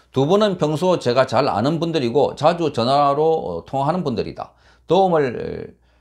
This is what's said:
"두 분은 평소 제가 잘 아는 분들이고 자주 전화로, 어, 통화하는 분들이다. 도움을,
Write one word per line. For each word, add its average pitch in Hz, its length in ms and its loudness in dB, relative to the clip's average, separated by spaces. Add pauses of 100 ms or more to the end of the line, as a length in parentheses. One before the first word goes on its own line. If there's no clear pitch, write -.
(120)
"두 135 140 0
분은 196 320 2
평소 156 420 0
제가 127 280 2
잘 127 200 0
아는 123 320 0
분들이고 143 560 0
자주 165 380 0
전화로, 139 500 2
어, 120 420 -2
통화하는 147 380 -2
분들이다. 104 480 -6 (360)
도움을, 147 920 0 (240)